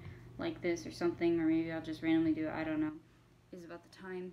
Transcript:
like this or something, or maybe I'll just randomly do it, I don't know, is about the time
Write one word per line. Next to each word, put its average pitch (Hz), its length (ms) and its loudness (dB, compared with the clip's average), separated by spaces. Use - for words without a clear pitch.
like 170 240 -4
this 170 240 -2
or 160 60 -10
something, 170 480 2
or 160 60 2
maybe 165 260 4
I'll 160 100 -4
just 160 200 -8
randomly 160 320 6
do 156 140 0
it, - 60 -4
I 160 100 -2
don't 160 180 0
know, 311 120 0
is 175 80 -14
about 170 260 -14
the - 80 -20
time 185 360 -8